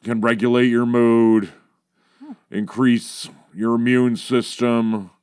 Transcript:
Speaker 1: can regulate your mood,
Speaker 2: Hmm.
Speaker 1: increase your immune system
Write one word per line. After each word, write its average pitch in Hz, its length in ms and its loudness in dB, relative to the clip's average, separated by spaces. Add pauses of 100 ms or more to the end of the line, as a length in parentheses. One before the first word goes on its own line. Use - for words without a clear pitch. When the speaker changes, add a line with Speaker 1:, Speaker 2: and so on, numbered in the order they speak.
Speaker 1:
can 117 160 -4
regulate 120 480 2
your 120 180 2
mood, 117 640 4 (720)
Speaker 2:
Hmm. 302 80 -18 (180)
Speaker 1:
increase - 800 -2 (240)
your 113 200 -2
immune 120 420 0
system 113 960 -2 (120)